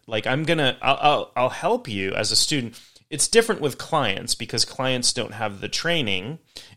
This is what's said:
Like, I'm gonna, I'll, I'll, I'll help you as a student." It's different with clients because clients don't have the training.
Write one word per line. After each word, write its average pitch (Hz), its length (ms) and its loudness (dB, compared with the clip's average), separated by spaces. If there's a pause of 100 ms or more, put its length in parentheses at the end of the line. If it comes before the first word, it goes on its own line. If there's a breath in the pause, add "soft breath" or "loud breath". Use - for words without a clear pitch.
Like, 113 200 -2
I'm 139 180 2
gonna, 147 360 2
I'll, 135 200 2
I'll, 143 360 2
I'll 127 140 2
help 233 380 -2
you 98 260 -2
as 107 180 0
a - 40 4
student." 123 420 0 (320 soft breath)
It's 147 180 0
different 226 340 4
with 131 160 -2
clients - 560 0
because 113 320 -2
clients 131 480 0
don't 110 180 -4
have 104 300 -6
the 101 60 -6
training. 135 720 -2 (380 loud breath)